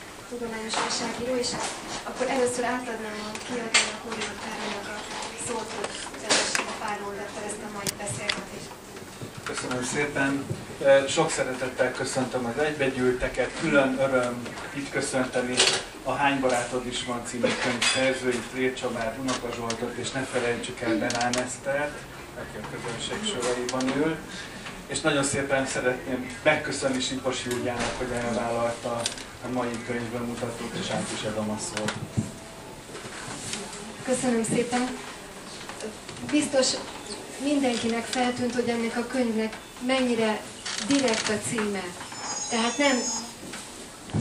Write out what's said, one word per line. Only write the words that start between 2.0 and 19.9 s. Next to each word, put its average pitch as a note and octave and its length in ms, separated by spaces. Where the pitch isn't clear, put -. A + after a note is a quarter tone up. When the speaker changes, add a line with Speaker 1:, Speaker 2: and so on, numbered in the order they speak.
Speaker 1:
akkor B3+ 180
először B3 280
átadnám A3 420
a - 20
kiadónak, A3+ 640
Órió G#3+ 220
Károlynak G#3 440
a - 20
szót, A3+ 300
hogy G#3 140
vezesse G#3 400
a - 100
pár G#3 220
mondattal G3+ 460
ezt G#3 180
a - 80
mai G3+ 140
beszélgetést. G#3 680
Speaker 2:
Köszönöm B2+ 340
szépen. C#3+ 360
Ö, - 20
sok E3 140
szeretettel B2+ 640
köszöntöm B2+ 580
az A#2+ 80
egybegyűlteket. B2+ 840
Külön C#3+ 380
öröm B2 380
itt C#3 160
köszönteni B2+ 680
a B2+ 80
Hány C#3 280
barátod A#2+ 460
is B2 180
van A#2+ 240
című A#2+ 220
könyv A#2+ 200
szerzőit, B2+ 580
Trér B2+ 220
Csabát, A#2 460
Unoka B2+ 360
Zsoltot, A#2 400